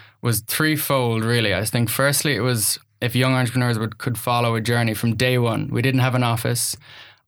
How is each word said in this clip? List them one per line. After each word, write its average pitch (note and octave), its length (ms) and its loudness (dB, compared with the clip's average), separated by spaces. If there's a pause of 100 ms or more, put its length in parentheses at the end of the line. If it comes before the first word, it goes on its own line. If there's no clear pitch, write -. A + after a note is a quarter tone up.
(220)
was A2 200 -2
threefold, C3+ 840 0
really. A2+ 280 2
I F#2+ 120 0
think A#2 260 0
firstly, C#3+ 460 0
it F#2+ 40 -2
was A#2 380 0 (220)
if A#2+ 160 -2
young B2+ 180 4
entrepreneurs B2 460 0
would, A2 180 -6
could B2 180 -4
follow A#2+ 380 0
a A2+ 60 -2
journey A#2 340 0
from A2 220 -2
day B2+ 220 2
one. A2 340 0
We A#2 100 -2
didn't C3 200 2
have B2+ 120 2
an B2 80 2
office. A#2+ 540 -2 (520)